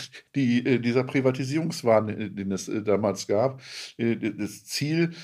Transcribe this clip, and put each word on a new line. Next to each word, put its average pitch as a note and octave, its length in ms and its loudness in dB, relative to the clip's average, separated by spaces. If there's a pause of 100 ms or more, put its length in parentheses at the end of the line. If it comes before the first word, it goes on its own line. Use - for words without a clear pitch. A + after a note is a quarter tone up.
(340)
die, B2 320 2
äh, B2+ 140 6
dieser A#2+ 240 2
Privatisierungswahn, C3 1040 2
äh, G#2 220 -4
den G2 220 -4
es, F#2 160 -4
äh, G#2 140 -2
damals G2+ 460 2
gab. B2+ 340 0 (360)
Äh, A#2 180 2
d-, A2+ 200 -4
das G2+ 280 -8
Ziel, E3 480 -2 (120)